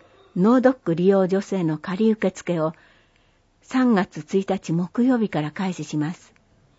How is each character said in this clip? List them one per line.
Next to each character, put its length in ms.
脳 240
ド 100
ッ 40
ク 220
利 100
用 220
女 120
性 220
の 160
仮 320
受 200
付 280
を 160
三 320
月 260
一 80
日 280
木 320
曜 160
日 80
か 120
ら 120
開 200
始 120
し 120
ま 180
す。 200